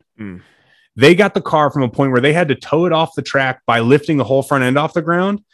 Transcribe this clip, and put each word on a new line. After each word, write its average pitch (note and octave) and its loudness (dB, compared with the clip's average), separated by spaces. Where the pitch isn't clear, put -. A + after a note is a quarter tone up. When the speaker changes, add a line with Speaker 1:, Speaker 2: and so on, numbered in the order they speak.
Speaker 1:
Mm. F#2+ -14
Speaker 2:
They D#3+ 6
got G3 0
the G3 -4
car D3+ 0
from C#3+ -4
a B2 -2
point C3+ -2
where B2 2
they C#3+ 0
had E3+ 0
to C3 0
tow D#3+ -2
it E3+ -2
off D#3+ -2
the C#3+ -8
track C3 -4
by A#2 2
lifting C#3+ 2
the B2+ 0
whole C3+ 0
front C3+ 0
end C3 0
off D3+ -2
the E3+ -2
ground F#3 -2